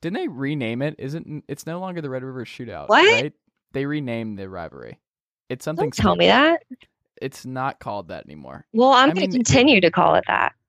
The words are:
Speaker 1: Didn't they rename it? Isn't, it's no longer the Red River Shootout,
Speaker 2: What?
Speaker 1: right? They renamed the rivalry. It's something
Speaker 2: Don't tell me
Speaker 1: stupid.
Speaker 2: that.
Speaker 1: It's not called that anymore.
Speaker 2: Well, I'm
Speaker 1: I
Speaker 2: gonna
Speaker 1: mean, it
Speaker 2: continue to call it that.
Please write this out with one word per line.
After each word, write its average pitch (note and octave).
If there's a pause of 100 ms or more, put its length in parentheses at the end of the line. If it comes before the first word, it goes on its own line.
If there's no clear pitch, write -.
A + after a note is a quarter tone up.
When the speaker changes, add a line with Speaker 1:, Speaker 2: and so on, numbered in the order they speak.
Speaker 1:
Didn't F3
they F4+
rename C3+
it? D3+
Isn't, D3+
it's D3
no E3
longer F3+
the D3
Red B2+
River B2+
Shootout, F#2
Speaker 2:
What? F4
Speaker 1:
right? D3 (380)
They C3+
renamed A#2
the G2
rivalry. D#2+ (520)
It's C3
something F3
Speaker 2:
Don't -
tell F3+
me F3
Speaker 1:
stupid. F#3
Speaker 2:
that. D4+ (580)
Speaker 1:
It's -
not B2+
called G2+
that E2
anymore. C#2
Speaker 2:
Well, B3
I'm C4
Speaker 1:
I -
Speaker 2:
gonna F#3
Speaker 1:
mean, G3+
it F3+
Speaker 2:
continue B3+
to E3+
call E3
it -
that. - (140)